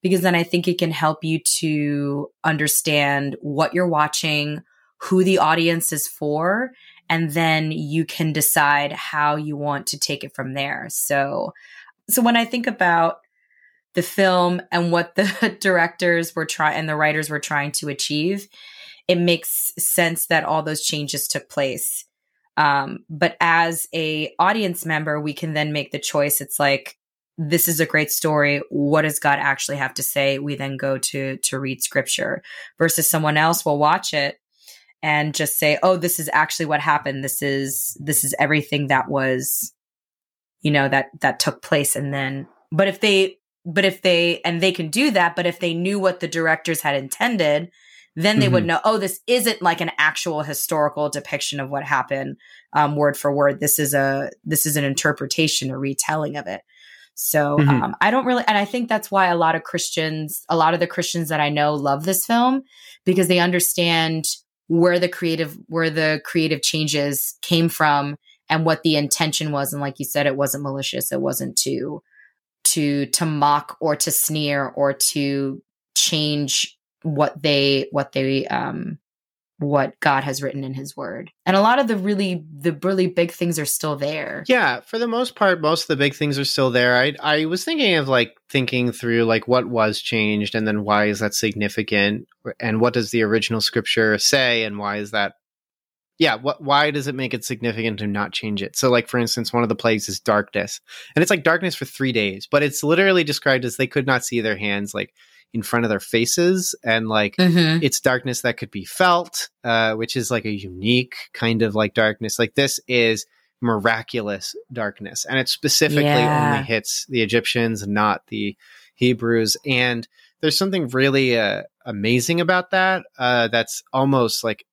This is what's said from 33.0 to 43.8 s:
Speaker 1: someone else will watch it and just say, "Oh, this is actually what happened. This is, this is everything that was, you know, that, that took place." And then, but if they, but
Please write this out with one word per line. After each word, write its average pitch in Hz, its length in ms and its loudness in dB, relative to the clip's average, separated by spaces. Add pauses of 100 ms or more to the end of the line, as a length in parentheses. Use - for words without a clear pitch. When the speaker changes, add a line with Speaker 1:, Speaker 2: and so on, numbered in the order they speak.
Speaker 1:
someone 151 280 0
else 165 280 2
will 147 140 0
watch 156 340 2
it 143 280 -4 (600)
and 151 320 0
just 151 240 -2
say, 151 260 4
"Oh, 185 120 6
this 175 220 -2
is 156 140 -6
actually 156 340 0
what 147 140 0
happened. 143 420 0
This 139 200 -6
is, 139 580 -4
this 147 240 -2
is 139 160 -4
everything 147 480 0
that 131 200 2
was, 131 640 -2 (920)
you 151 100 2
know, 139 160 4
that, 135 220 0 (100)
that 135 180 0
took - 240 -2
place." 143 340 0
And 139 160 -4
then, 135 360 -6 (240)
but 196 160 2
if 196 120 -6
they, 190 380 2 (260)
but 175 200 0